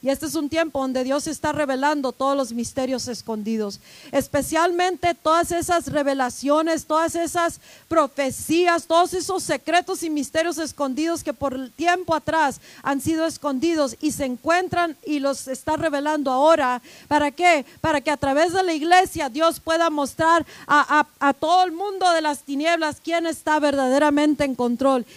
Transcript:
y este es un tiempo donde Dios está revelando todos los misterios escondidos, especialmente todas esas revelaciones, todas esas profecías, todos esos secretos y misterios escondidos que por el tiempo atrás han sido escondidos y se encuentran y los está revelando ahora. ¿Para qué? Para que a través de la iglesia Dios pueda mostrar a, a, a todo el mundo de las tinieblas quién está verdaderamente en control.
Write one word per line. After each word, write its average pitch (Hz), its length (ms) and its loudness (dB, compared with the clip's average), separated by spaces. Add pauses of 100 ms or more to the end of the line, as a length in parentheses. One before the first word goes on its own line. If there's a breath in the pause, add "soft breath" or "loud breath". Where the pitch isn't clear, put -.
y 254 80 -2
este 269 160 -2
es 269 80 -6
un 294 160 -2
tiempo 320 320 -2
donde 262 220 -2
Dios 269 240 -2
está 302 240 -4
revelando 285 600 0
todos 269 240 -2
los 247 180 -2
misterios 254 540 -4
escondidos, 214 720 -6 (320 loud breath)
especialmente 339 1000 0
todas 330 380 0
esas 339 400 -2
revelaciones, 277 960 0
todas 320 260 0
esas 339 460 -2 (280 loud breath)
profecías, 320 1000 0
todos 339 260 2
esos 370 300 -4
secretos 339 580 -2
y 339 80 -4
misterios 311 480 -2
escondidos 302 680 -4
que 294 100 -6
por 277 200 -6
el 262 180 -10
tiempo 339 440 0
atrás 302 440 0 (220 loud breath)
han 277 180 -2
sido 320 280 0
escondidos 294 720 -2
y 294 120 0
se 277 120 -4
encuentran 330 800 -2
y 294 140 -2
los 269 280 -4
está 311 300 -4
revelando 294 540 -2
ahora. 262 500 4 (260 loud breath)
¿Para 294 220 2
qué? 330 340 2 (160 loud breath)
Para 302 220 0
que 311 80 -4
a 285 80 0
través 294 360 2
de 381 100 2
la 349 100 0
iglesia 330 560 2
Dios 311 300 0
pueda 330 320 0
mostrar 320 560 2 (180 loud breath)
a, 294 400 4 (140)
a, 277 100 2
a 277 40 4
todo 339 300 2
el 349 100 -2
mundo 370 380 0
de 330 100 2
las 302 180 -2
tinieblas 311 640 -2
quién 339 240 -2
está 311 320 0
verdaderamente 285 840 2
en 269 120 -2
control. 247 500 0 (120)